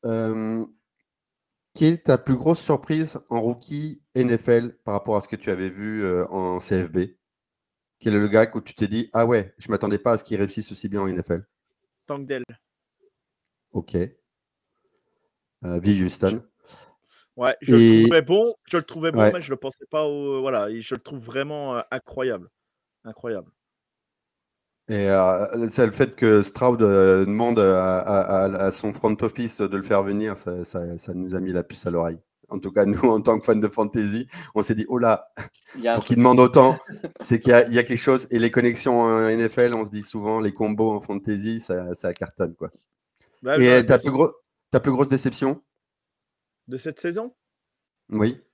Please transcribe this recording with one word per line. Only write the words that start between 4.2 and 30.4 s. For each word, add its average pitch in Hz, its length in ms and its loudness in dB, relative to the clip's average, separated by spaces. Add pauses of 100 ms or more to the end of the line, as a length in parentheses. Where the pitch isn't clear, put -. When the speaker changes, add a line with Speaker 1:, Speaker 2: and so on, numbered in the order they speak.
Speaker 1:
F - 120 -6
L 117 360 2
par 104 100 -6
rapport 104 220 -2
à 98 40 0
ce - 80 -16
que 107 80 -10
tu - 140 -8
avais 92 200 -4
vu, 104 340 -8
euh, 90 240 -2
en 92 320 -6
C 92 240 -4
F 82 60 -12
B ? 85 80 -4 (1000)
Quel 107 160 -2
est 101 40 4
le 104 100 0
gars 110 240 4
où 113 80 -6
tu - 140 -20
t'es 104 140 -4
dit, « 113 240 -4
Ah 117 140 2
ouais, 107 320 -2
je - 120 -14
m'attendais 104 280 -2
pas 120 140 -2
à 110 60 0
ce - 60 -10
qu'il 113 140 -8
réussisse 101 340 -6
aussi 98 160 -12
bien 101 140 -6
en 98 40 -4
N 90 160 -6
F - 80 -10
L ? » 87 160 -6 (600)
Speaker 2:
Tank 143 200 -10
Dell. 131 160 -8 (1300)
Speaker 1:
Ok. - 240 -8
Euh, - 1800 -12
vive 95 260 2
Houston. 98 380 -2 (960)
Speaker 2:
Ouais, 123 260 -2
je 135 120 4
Speaker 1:
Et 113 260 8
Speaker 2:
le - 20 8
trouvais 160 200 4
bon, 208 320 0 (100)
je - 120 -4
le 165 60 0
trouvais 160 300 -6
bon, 117 80 0
Speaker 1:
Ouais. 107 120 6
Speaker 2:
mais 92 80 -6
je 139 100 -14
le 135 60 -6
pensais - 320 -14
pas 156 160 -4
au... 143 380 -6
Voilà, 120 260 -2
et 113 140 -10
je 131 140 -10
le 123 40 -14
trouve 139 200 -16
vraiment, 135 560 -8
euh, 117 40 -4 (100)
incroyable. 120 600 -8 (540)
Incroyable. 110 460 -10 (1400)
Speaker 1:
Et, 101 200 -2
euh, 98 640 0
c'est 120 160 2
le 107 60 -2
fait - 220 -6
que 107 280 4
Stroud, 120 400 0
euh, 98 420 6
demande 110 360 0
à, 92 400 2
à, 101 200 0
à, 98 440 0
à 98 80 0
son 104 200 -8
front 107 300 -2
office 113 400 -6
de 98 140 -4
le 98 60 -4
faire 98 200 0
venir, 101 340 -4
ça, 90 300 -10